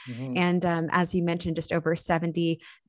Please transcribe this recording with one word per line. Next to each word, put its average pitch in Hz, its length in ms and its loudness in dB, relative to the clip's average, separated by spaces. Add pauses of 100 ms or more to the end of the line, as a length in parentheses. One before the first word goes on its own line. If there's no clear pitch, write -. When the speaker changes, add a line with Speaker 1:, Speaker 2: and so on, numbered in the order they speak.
Speaker 1:
Mm-hmm. 123 280 -6
Speaker 2:
And, 175 280 2
um, 165 260 0
as 180 220 2
you 180 100 2
mentioned, 170 340 0
just 165 160 -4
over 165 240 2
seventy 165 640 0 (280)